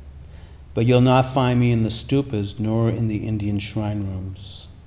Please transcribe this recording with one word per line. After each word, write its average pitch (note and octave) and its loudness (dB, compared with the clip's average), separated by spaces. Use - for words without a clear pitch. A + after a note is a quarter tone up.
But A#2 2
you'll B2 6
not B2+ 6
find B2 0
me B2 4
in A2+ 2
the G#2+ 0
stupas A2 -2
nor A2+ 2
in A2+ 0
the G#2 -2
Indian G#2 -2
shrine G#2 -4
rooms. F#2+ -10